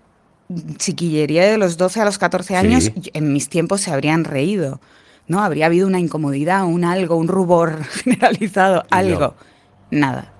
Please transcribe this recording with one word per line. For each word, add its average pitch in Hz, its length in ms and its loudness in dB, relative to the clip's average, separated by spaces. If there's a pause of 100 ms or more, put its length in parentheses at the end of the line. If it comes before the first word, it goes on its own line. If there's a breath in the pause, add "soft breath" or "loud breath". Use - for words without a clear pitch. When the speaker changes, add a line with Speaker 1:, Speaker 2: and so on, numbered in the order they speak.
(760)
Speaker 1:
chiquillería 156 760 0
de 220 80 2
los 175 180 0
doce 185 240 -2
a 214 40 2
los 202 140 0
catorce 185 380 -2
años, 220 280 4
Speaker 2:
Sí. - 120 -2
Speaker 1:
y - 220 -10
en 151 140 0
mis 139 160 -2
tiempos 175 320 -2
se 185 120 -6
habrían 151 320 0
reído, 151 560 -2 (480 soft breath)
¿no? 180 120 0
Habría 156 260 0
habido 175 200 4
una 190 140 0
incomodidad, 156 640 -2
un 175 200 0
algo, 175 320 0
un 165 120 0
rubor 170 560 2
<laughs> - 200 -10
generalizado, 196 720 2
Speaker 2:
No. - 140 0
Speaker 1:
algo. 185 440 0 (560 soft breath)
Nada. 135 500 -2